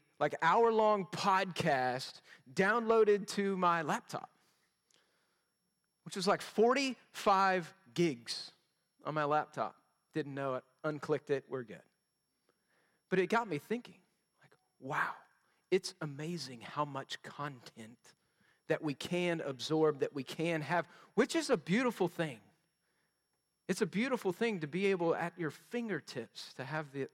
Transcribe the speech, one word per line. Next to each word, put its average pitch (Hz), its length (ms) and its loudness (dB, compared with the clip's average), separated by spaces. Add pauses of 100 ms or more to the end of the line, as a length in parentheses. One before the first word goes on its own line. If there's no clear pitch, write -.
(200)
like, 151 200 0
hour-long 214 720 4
podcast 160 1120 0 (340)
downloaded 214 760 4
to 196 260 0
my 175 260 4
laptop, - 480 -6 (1700)
which 165 100 -14
was, 190 140 -4
like, 190 140 2
forty-five 208 1300 2 (180)
gigs 135 600 -2 (520)
on 147 100 -4
my 151 100 0
laptop. 143 500 0 (400)
Didn't 143 200 -4
know 139 200 -4
it, 127 100 -6 (200)
unclicked 151 460 -2
it, 139 180 0
we're 131 160 -6
good. 98 180 -18 (1300)
But 180 80 0
it 180 100 2
got 226 200 0
me 160 100 -2
thinking, 220 400 -8 (440)
like, - 80 -20 (280)
wow, 139 360 -4 (580)
it's 185 280 0
amazing 143 600 -8
how 147 240 -4
much 135 380 -10
content 123 760 -12 (680)
that 156 140 0
we 151 120 -2
can 175 460 0
absorb, 147 600 2
that 151 140 0
we 139 80 -4
can 165 400 -2
have, 165 240 0 (280)
which 247 200 2
is 311 160 0
a 254 60 4
beautiful 208 500 2
thing. 156 320 -4 (1300)
It's 190 120 0
a 214 40 0
beautiful 208 460 -2
thing 220 280 -2
to 156 60 -6
be 175 200 -2
able 170 280 2
at 170 240 -4
your 160 140 -4
fingertips - 1000 -8
to 135 100 -10
have 151 260 -6
the, 135 240 -6